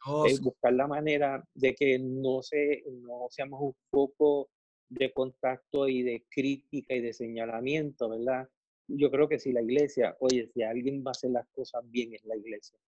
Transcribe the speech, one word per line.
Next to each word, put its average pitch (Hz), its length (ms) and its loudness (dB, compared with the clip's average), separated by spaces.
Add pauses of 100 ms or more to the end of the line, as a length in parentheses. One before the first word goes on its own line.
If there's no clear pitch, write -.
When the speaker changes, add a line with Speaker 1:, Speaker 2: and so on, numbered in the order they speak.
Speaker 1:
Oh, 151 200 2
Speaker 2:
Es 139 120 4
Speaker 1:
sí. 135 60 -6
Speaker 2:
buscar 123 300 2
la 135 120 2
manera 147 560 0 (120)
de 131 200 2
que 135 240 2
no 131 440 -2
se, 147 480 -2
no 123 400 -12
seamos 139 320 -8
un 139 120 -4 (160)
foco 143 600 4 (400)
de 127 220 0
contacto 131 760 -2
y 127 140 0
de 120 280 -2
crítica 139 640 -4
y 123 60 0
de 117 140 -6
señalamiento, 117 960 -4
¿verdad? 127 360 -2 (420)
Yo 143 220 4
creo 143 180 4
que 151 100 0
si 131 140 -2
la 120 100 2
iglesia, 127 580 2
oye, 127 320 2
si 120 100 -2
alguien 123 420 -2
va 131 60 -4
a - 20 -6
hacer 127 180 -4
las 120 180 0
cosas 120 420 -8
bien 117 240 -4
es 107 100 -20
la 110 120 -6
iglesia. 107 420 -12 (160)